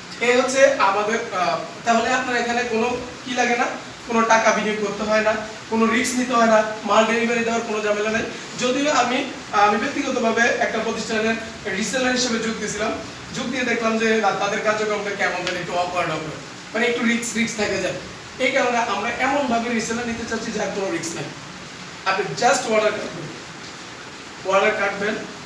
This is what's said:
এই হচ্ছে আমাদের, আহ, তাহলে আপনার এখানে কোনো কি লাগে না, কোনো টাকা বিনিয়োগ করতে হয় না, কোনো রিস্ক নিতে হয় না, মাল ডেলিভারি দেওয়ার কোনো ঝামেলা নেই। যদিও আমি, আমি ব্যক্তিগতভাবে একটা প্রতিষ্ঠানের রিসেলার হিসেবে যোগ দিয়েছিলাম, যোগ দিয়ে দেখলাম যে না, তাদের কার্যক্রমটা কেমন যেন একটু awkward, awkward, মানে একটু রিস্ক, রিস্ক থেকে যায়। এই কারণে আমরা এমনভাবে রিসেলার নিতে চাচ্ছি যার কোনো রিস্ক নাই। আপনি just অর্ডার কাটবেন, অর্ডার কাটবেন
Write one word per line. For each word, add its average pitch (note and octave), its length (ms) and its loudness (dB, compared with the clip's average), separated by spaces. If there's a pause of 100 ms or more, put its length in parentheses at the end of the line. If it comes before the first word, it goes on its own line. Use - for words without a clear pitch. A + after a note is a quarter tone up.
(260)
এই B3 160 6
হচ্ছে C4+ 320 6
আমাদের, G#3 460 2 (140)
আহ, F3 260 0 (260)
তাহলে A#3 240 2
আপনার B3+ 280 0
এখানে A#3+ 260 0
কোনো A#3+ 340 0 (280)
কি B3+ 80 -6
লাগে A#3+ 220 2
না, B3+ 100 2 (420)
কোনো A3+ 140 2
টাকা A3 300 6
বিনিয়োগ G#3 360 0
করতে G#3 160 -4
হয় G#3+ 180 2
না, G#3+ 120 2 (360)
কোনো A3+ 160 4
রিস্ক B3 300 2
নিতে B3+ 180 0
হয় A3+ 140 6
না, G#3+ 160 6 (220)
মাল G#3+ 200 6
ডেলিভারি A#3 380 2
দেওয়ার A3+ 180 0
কোনো G#3 220 -2
ঝামেলা G#3 260 2
নেই। A3 120 0 (380)
যদিও C#4 320 2
আমি, B3+ 400 2 (200)
আমি G#3+ 260 6
ব্যক্তিগতভাবে A#3 640 0
একটা A#3 380 2
প্রতিষ্ঠানের A3 560 0 (420)
রিসেলার B3+ 340 0
হিসেবে B3 280 0
যোগ A3+ 180 -2
দিয়েছিলাম, G3+ 340 -2 (440)
যোগ A#3 120 -4
দিয়ে B3+ 160 -2
দেখলাম A3+ 340 0
যে A3 200 2
না, G3+ 140 4
তাদের G3+ 320 0
কার্যক্রমটা G#3 460 0
কেমন F3+ 360 -2
যেন F#3 100 -2
একটু E3 160 -4
awkward, F3+ 360 0
awkward, - 320 -4 (340)
মানে A#3 140 2
একটু A#3+ 180 0
রিস্ক, A3+ 320 0
রিস্ক A3+ 200 0
থেকে G3 240 0
যায়। F#3 120 -2 (460)
এই B3+ 120 2
কারণে B3 260 2
আমরা A#3 320 0
এমনভাবে B3 600 0
রিসেলার A#3 380 -2
নিতে A3+ 220 -4
চাচ্ছি A3+ 220 -4
যার G3 240 -2
কোনো F#3+ 160 -2
রিস্ক E3 240 -4
নাই। D#3 80 -6 (840)
আপনি F#3+ 200 0 (140)
just A#3+ 340 2
অর্ডার G#3 180 4
কাটবেন, D#3 360 -8 (1300)
অর্ডার G#3 240 6
কাটবেন G3+ 360 -2 (300)